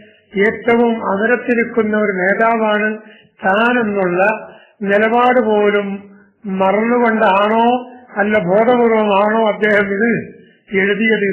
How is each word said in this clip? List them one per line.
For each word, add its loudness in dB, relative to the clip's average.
ഏറ്റവും 0
അകരത്തിരിക്കുന്ന -2
ഒരു -2
നേതാവാണ് 0
താനെന്നുള്ള 0
നിലപാട് 2
പോലും 0
മറന്നുകൊണ്ടാണോ 2
അല്ല 0
ബോധപൂർവമാണോ 2
അദ്ദേഹം 0
ഇത് 0
എഴുതിയത്, 0